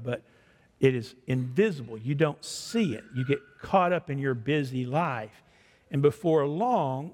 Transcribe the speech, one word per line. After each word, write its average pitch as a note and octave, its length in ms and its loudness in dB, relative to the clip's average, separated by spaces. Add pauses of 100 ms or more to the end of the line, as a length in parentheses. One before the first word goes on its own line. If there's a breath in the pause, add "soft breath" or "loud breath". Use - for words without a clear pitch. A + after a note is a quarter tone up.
but A#2+ 200 -6 (560 soft breath)
it C3+ 140 6
is A#2 220 -6 (100)
invisible. B2+ 720 0
You A#2+ 160 -4
don't D3 300 0
see G#3 500 -2
it. - 100 -10 (120)
You B2+ 100 -2
get C#3 140 0 (220)
caught F3+ 320 4
up E3 160 -4
in C#3 100 -4
your C3+ 160 0
busy B2+ 500 -2
life. B2+ 580 -4 (460 soft breath)
And C#3 140 0
before D3+ 420 4
long, D#3 680 -2